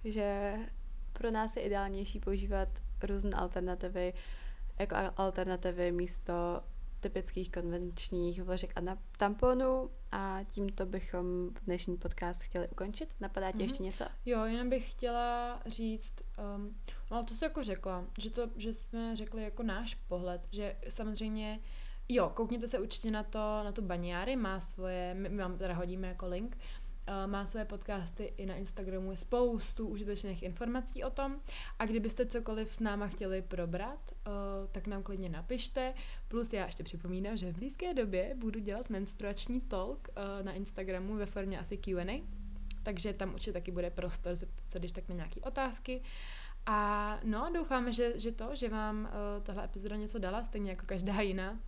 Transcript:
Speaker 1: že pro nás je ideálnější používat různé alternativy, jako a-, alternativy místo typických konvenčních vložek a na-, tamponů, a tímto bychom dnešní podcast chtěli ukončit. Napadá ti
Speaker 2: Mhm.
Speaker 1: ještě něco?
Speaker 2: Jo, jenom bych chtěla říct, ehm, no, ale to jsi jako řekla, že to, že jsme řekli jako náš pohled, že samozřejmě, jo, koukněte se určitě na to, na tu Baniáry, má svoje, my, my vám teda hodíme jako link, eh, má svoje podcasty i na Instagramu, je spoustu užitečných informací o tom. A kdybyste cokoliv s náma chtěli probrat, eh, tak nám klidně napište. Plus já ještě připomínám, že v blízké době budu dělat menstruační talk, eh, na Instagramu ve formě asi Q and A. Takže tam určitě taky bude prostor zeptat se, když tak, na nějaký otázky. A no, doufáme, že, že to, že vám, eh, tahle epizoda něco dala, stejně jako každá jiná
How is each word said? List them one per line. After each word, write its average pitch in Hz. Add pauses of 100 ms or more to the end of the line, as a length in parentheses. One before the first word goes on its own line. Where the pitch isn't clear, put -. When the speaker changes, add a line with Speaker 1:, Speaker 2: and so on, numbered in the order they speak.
Speaker 1:
že 202 (560)
pro 233
nás 220
je 240
ideálnější 202
používat 196 (340)
různé 202
alternativy, 180 (640)
jako 202
a-, 190
alternativy 180
místo 180 (680)
typických 185
konvenčních 175
vložek 185
a 180
na-, 185 (200)
tamponů, 254 (220)
a 196 (120)
tímto 196
bychom 180 (140)
dnešní 180
podcast 175
chtěli -
ukončit. 233
Napadá 196
ti 208
Speaker 2:
Mhm. 190
Speaker 1:
ještě 240
něco? 190 (220)
Speaker 2:
Jo, 226
jenom 240
bych -
chtěla 240
říct, 220 (240)
ehm, 208 (360)
no, 226
ale 233
to 220
jsi 262
jako 311
řekla, 185 (160)
že 220
to, 233
že 220
jsme 226
řekli 220
jako 214
náš 226
pohled, 180 (120)
že 202 (120)
samozřejmě, 214 (480)
jo, 240
koukněte 233
se 254
určitě -
na 214
to, 214
na 214
tu 220
Baniáry, 175
má 190
svoje, 185
my, 196
my 202
vám 180
teda 185
hodíme 180
jako 180
link, 208 (480)
eh, 196
má 202
svoje 214
podcasty 202
i 196
na 190
Instagramu, 190
je 190
spoustu 233
užitečných 202
informací 240
o 262
tom. 277 (420)
A 233
kdybyste 220
cokoliv 220
s -
náma 208
chtěli 190
probrat, 185
eh, - (420)
tak 196
nám 196
klidně 190
napište. 247 (340)
Plus 226
já 196
ještě -
připomínám, 185
že 180
v 160
blízké 285
době 196
budu 220
dělat 208
menstruační 208
talk, 214
eh, 202
na 196
Instagramu 190
ve 202
formě 190
asi -
Q 185
and 175
A. 269 (580)
Takže 202
tam 185
určitě -
taky 175
bude 175
prostor 175
zeptat -
se, 185
když 175
tak, -
na 180
nějaký 160
otázky. 262 (640)
A 208
no, 220
doufáme, 254
že, 233
že 226
to, 233
že 247
vám, 214
eh, 208
tahle 202
epizoda 202
něco 214
dala, 196
stejně 202
jako 185
každá 190
jiná 190